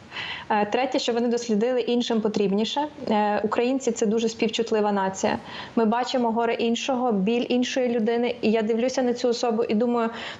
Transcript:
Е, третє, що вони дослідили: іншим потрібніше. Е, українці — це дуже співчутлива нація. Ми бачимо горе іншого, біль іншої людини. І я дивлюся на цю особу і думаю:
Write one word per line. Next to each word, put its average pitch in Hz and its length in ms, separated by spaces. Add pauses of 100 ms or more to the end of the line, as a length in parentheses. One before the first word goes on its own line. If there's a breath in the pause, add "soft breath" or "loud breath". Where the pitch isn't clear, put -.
(480 loud breath)
Е, 208 180
третє, 240 320
що 240 140
вони 233 160
дослідили: 233 520
іншим 240 400
потрібніше. 214 640 (240)
Е, 208 340
українці — 240 480
це 233 140
дуже 226 220
співчутлива 220 640
нація. 196 460 (380 loud breath)
Ми 226 80
бачимо 233 480
горе 233 220
іншого, 240 580
біль 214 360
іншої 247 400
людини. 233 540
І 220 80
я 226 120
дивлюся 233 400
на 240 120
цю 247 140
особу 233 360
і 226 100
думаю: 233 360 (300 loud breath)